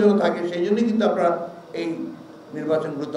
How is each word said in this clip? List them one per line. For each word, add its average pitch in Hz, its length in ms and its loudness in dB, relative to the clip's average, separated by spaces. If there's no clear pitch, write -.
যেন 202 100 8
থাকে, 175 180 0
সেই 175 160 -2
জন্যই 226 240 2
কিন্তু 214 200 2
আমরা 175 180 2
এই 170 80 -4
নির্বাচনগুলোতে 151 600 -2